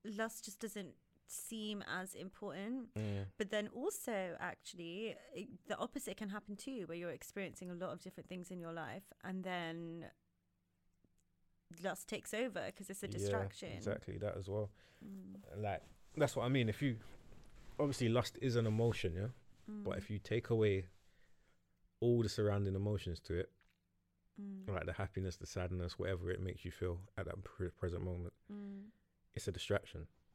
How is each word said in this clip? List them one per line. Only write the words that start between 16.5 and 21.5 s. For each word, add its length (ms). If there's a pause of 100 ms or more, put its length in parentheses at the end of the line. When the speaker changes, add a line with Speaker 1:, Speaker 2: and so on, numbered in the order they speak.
Speaker 2:
If 120
you, 180 (800)
obviously 300
lust 320
is 140
an 120
emotion, 480
yeah? 140 (380)
But 280
Speaker 1:
Mm. 20
Speaker 2:
if 140
you 80
take 300
away 380 (1120)